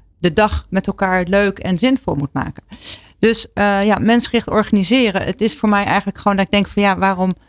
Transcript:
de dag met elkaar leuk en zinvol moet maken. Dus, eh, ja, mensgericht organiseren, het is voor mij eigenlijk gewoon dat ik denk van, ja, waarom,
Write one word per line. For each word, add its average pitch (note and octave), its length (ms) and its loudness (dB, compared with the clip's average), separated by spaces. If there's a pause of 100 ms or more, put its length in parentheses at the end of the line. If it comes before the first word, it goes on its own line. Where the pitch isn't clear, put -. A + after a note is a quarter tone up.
(180)
de E3+ 140 0
dag G#3+ 380 0
met F#3+ 160 -2
elkaar F#3 380 0
leuk G3 340 0
en F#3 200 -2
zinvol B3 360 0
moet C#3+ 180 -4
maken. - 300 -8 (560)
Dus, A3 360 0
eh, G3+ 320 0
ja, G#3+ 120 2
mensgericht A#3 520 0
organiseren, G#3 720 2
het - 180 -6
is A3 160 0
voor G#3+ 120 -2
mij G3+ 160 2
eigenlijk G3 340 -2
gewoon G3+ 180 0
dat F#3+ 100 0
ik - 60 -6
denk G3+ 140 2
van, - 160 -2
ja, F#3+ 160 2
waarom, F#3 360 0 (140)